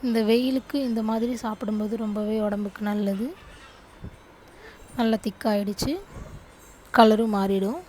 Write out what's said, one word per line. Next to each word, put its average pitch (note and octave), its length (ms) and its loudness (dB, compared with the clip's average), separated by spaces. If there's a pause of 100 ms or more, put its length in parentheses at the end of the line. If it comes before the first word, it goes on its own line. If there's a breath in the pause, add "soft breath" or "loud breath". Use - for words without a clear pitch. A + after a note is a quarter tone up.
இந்த A3+ 220 2
வெயிலுக்கு B3+ 500 2 (100)
இந்த A3+ 220 0
மாதிரி A3+ 320 0
சாப்பிடும்போது G#3+ 520 -2 (100)
ரொம்பவே G#3+ 320 -2 (100)
உடம்புக்கு G3+ 440 -4
நல்லது. G#3 380 0 (1700 loud breath)
நல்லா A3+ 280 2
திக்காயிடுச்சு, G#3 680 -2 (1000)
கலரும் A3 440 6
மாறிடும். G3 520 0